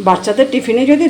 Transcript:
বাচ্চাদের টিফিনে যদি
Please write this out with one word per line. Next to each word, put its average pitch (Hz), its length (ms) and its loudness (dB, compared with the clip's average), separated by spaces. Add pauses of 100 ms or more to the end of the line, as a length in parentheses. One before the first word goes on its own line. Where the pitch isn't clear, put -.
বাচ্চাদের 208 440 0
টিফিনে 240 300 -2 (100)
যদি 302 180 2